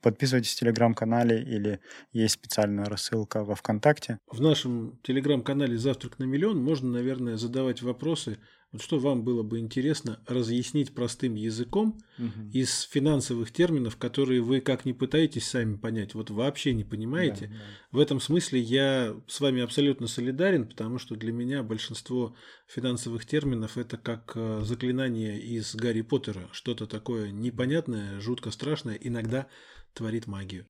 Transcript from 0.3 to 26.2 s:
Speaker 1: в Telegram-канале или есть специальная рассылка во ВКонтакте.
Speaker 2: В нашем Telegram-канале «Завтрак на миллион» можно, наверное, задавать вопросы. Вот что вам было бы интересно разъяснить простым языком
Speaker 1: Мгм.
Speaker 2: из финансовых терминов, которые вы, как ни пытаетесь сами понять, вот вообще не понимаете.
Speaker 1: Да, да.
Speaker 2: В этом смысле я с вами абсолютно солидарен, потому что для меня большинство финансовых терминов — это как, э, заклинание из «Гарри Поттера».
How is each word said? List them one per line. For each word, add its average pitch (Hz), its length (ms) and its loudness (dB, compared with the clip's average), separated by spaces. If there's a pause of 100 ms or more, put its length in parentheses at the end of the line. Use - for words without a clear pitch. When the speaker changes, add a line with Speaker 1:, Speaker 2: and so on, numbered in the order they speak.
Speaker 1:
в - 80 -4
Telegram-канале 117 800 4
или 104 380 -2 (320)
есть 110 220 4
специальная 104 520 0
рассылка 107 580 -2
во 104 100 -2
ВКонтакте. 117 720 2
Speaker 2:
В 120 140 -8
нашем 123 640 2
Telegram-канале 135 760 2
«Завтрак 127 400 -2
на 131 60 -2
миллион» 147 380 2
можно, 131 280 0
наверное, 123 460 -2
задавать 120 460 -2
вопросы. 123 560 -2 (340)
Вот 110 80 -12
что - 180 0
вам 127 240 2
было 120 200 0
бы 110 160 -2
интересно 127 680 -2
разъяснить 123 680 0
простым 120 400 -2
языком 117 680 0 (160)
Speaker 1:
Мгм. 110 360 -6
Speaker 2:
из 127 320 2
финансовых 131 680 2
терминов, 151 460 2
которые 127 420 2
вы, 127 220 2
как 127 240 0
ни 131 60 0
пытаетесь 147 540 2
сами 113 300 0
понять, 110 380 -4
вот 110 160 -6
вообще 131 420 0
не 110 100 0
понимаете. 110 680 -2
Speaker 1:
Да, - 40 -12
да. - 80 -14 (320)
Speaker 2:
В 123 60 0
этом 147 200 6
смысле 147 420 2
я 127 540 2 (140)
с - 120 -8
вами 135 200 2
абсолютно 131 460 2
солидарен, 131 600 2
потому 113 320 -6
что - 180 -8
для 110 160 -4
меня 123 300 -2
большинство 113 720 -4 (320)
финансовых 120 600 -4
терминов — 131 500 0
это 120 220 -6
как, 117 380 -6
э, 110 280 -2
заклинание 120 760 -2
из 113 360 -6
«Гарри 113 260 0
Поттера». 110 520 -2